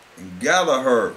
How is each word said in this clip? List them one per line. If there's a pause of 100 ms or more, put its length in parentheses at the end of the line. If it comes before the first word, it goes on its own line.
(160)
and
gather
her